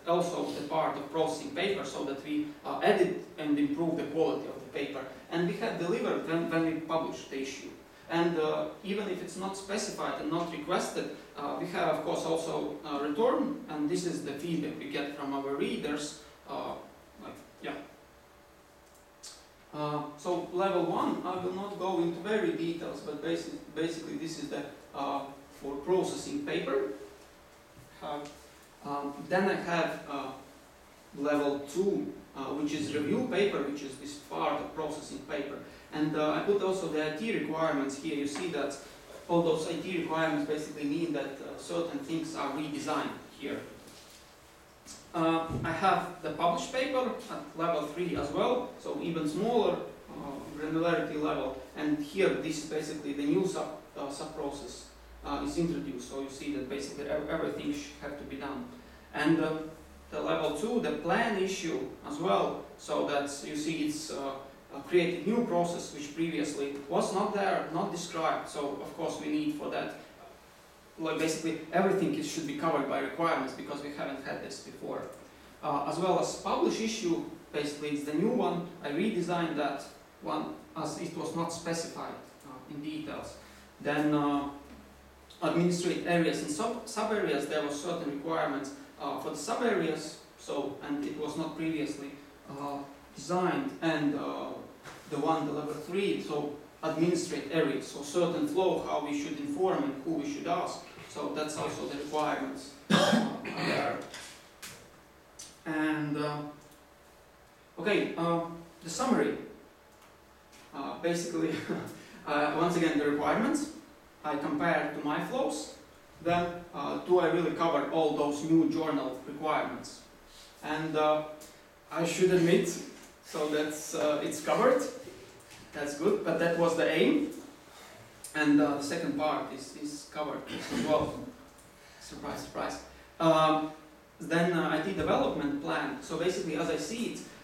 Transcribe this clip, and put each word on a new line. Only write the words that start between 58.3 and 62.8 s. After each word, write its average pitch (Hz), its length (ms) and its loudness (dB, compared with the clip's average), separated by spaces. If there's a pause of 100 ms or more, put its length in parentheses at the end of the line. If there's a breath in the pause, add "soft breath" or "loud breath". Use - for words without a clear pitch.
done. 135 300 -6 (480 loud breath)
And, 160 260 6
uh, 156 140 2 (580)
the 151 100 -2
level 156 340 2
two, 226 260 2
the 151 160 0
plan 208 440 2
issue 190 380 0 (280)
as 143 120 -6
well. - 440 2 (140)
So - 300 0